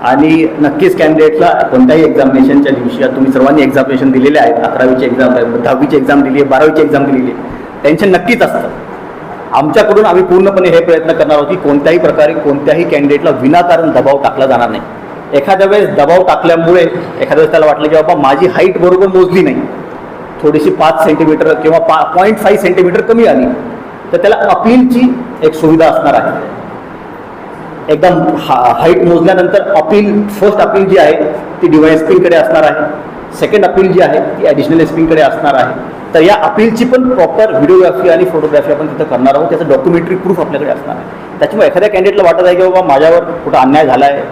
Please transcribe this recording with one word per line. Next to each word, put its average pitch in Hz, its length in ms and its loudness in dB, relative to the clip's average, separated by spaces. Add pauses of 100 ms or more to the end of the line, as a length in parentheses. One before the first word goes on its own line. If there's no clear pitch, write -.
आणि 156 440 2 (120)
नक्कीच 151 380 0
कॅन्डिडेटला 156 500 2
कोणत्याही 147 580 2
एक्झामिनेशनच्या 135 640 2
दिवशी, 120 320 -4
आता 127 120 -2
तुम्ही 131 160 0
सर्वांनी 139 300 2
एक्झामिनेशन 131 500 0
दिलेले 135 280 2
आहेत, - 160 2
अकरावीची 127 500 0
एक्झाम 123 240 0
आहे, 120 160 0
दहावीची 127 520 -2
एक्झाम 139 240 2
दिली 131 140 0
आहे, 143 80 2
बारावीची 147 380 2
एक्झाम 139 240 0
दिलेली 127 260 -2
आहे, - 100 -12 (420)
टेन्शन 160 260 2
नक्कीच - 320 0
असतं. 143 280 -4 (840)
आमच्याकडून 208 520 2
आम्ही 180 180 2
पूर्णपणे 185 460 2
हे 165 120 4
प्रयत्न 165 300 0
करणार 151 260 0
आहोत 143 100 0
की - 80 -2
कोणत्याही 143 440 0
प्रकारे 156 340 0
कोणत्याही 151 560 -2
कॅन्डिडेटला 143 400 0
विनाकारण 160 640 2
दबाव 135 320 2
टाकला 135 220 -2
जाणार 120 240 0
नाही. 107 120 -8 (520)
एखाद्या 190 340 2
वेळेस 196 220 2
दबाव 156 380 2
टाकल्यामुळे 165 540 2
एखाद्या - 540 -4
वेळेस 156 160 2
त्याला 156 140 2
वाटलं 151 220 0
की 156 80 2
बाबा 165 200 2
माझी 160 320 0
हाईट 185 300 0
बरोबर 180 300 2
मोजली 185 340 2
नाही, 143 140 0 (880)
थोडीशी 151 260 2
पाच 156 360 0
सेंटीमीटर 156 480 0
किंवा 160 260 2
पा-, 160 380 0
पॉइंट 208 200 2
फाईव्ह 202 240 0
सेंटीमीटर 185 400 0
कमी 226 240 2
आली, 131 200 2 (680)
तर 175 60 0
त्याला 202 180 2
अपीलची 240 800 2 (260)
एक 156 100 2
सुविधा 160 320 2
असणार 143 280 0
आहे. - 460 -4 (1300)
एकदम 156 460 0
हा-, 123 420 0
हाईट 170 220 2
मोजल्यानंतर 180 580 2
अपील, 208 680 0
फर्स्ट 208 300 0
अपील 196 280 0
जी 190 120 2
आहे 151 260 2 (380)
ती 175 60 0
डीवाय 156 260 4
एस 160 140 -2
पीकडे 180 280 2
असणार 156 280 2
आहे, 147 100 2 (640)
सेकंड 190 300 0
अपील 185 260 2
जी 175 100 2
आहे 151 180 2
ती - 280 -4
ॲडिशनल 151 320 0
एसपीकडे 160 420 0
असणार 139 320 0
आहे. - 460 -4 (140)
तर 160 80 4
या 190 140 4
अपीलची 220 500 0
पण 254 240 0
प्रॉपर 220 420 0
व्हिडिओग्राफी 185 580 2
आणि 170 160 2
फोटोग्राफी 151 460 -2
आपण 151 160 -4
तिथं - 160 -6
करणार 131 320 0
आहोत, 156 140 0
त्याचं 160 200 -2
डॉक्युमेंटरी 170 460 0
प्रूफ 175 240 -4
आपल्याकडे 147 300 -6
असणार - 260 -6
आहे. - 100 -14 (340)
त्याच्यामुळे 185 280 0
एखाद्या 180 220 0
कॅन्डिडेटला 190 340 0
वाटत 180 220 2
आहे 180 100 4
की 180 80 2
बाबा 185 240 2
माझ्यावर 156 320 4
कुठं 160 380 -4
अन्याय 139 280 4
झाला 131 200 2
आहे 139 160 0 (100)